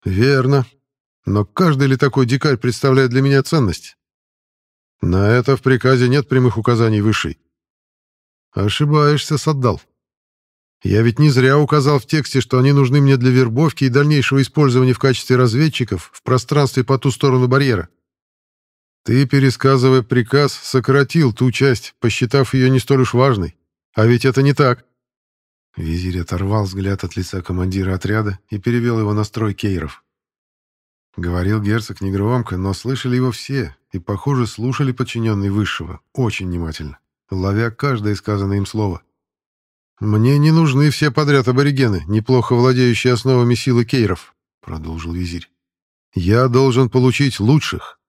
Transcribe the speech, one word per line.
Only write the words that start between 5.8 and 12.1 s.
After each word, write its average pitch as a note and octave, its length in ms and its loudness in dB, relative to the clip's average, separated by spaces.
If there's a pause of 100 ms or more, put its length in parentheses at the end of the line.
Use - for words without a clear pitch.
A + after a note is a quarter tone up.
нет C3+ 220 0
прямых B2 300 2
указаний, A2+ 420 0
Высший». - 380 -2 (1120)
«Ошибаешься, D3 880 0
Саддал. B2+ 420 -2 (1040)
Я G2+ 160 2
ведь A#2 160 0
не D3+ 140 4
зря C3 260 4
указал D3 400 2
в - 80 -4
тексте, C#3 360 -2